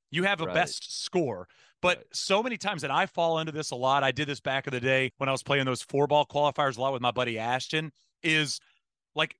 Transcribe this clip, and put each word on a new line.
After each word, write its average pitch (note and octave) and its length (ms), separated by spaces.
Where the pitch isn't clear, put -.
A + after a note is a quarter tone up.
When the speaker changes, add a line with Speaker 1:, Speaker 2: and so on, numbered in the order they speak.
Speaker 1:
You E3+ 120
have G3 180
a E3 40
Speaker 2:
Right. - 80
Speaker 1:
best - 500
score. A#2+ 440
But F3+ 160
Speaker 2:
Right. - 160
Speaker 1:
so G3+ 300
many A#3+ 140
times, F#3+ 260
and C3+ 100
I F3+ 140
fall E3 320
into D#3+ 120
this D3+ 200
a C3+ 40
lot. C3 280
I - 80
did C#3 160
this C#3+ 120
back C3+ 280
in C#3 40
the B2+ 80
day C3 380
when C3+ 120
I - 20
was C3 120
playing C#3 220
those B2+ 160
four C#3+ 240
ball D3 200
qualifiers C#3+ 520
a A#2+ 40
lot C3+ 120
with B2 80
my B2 100
buddy A#2 280
Ashton, B2+ 520
is, D#3 380
like, D#3 240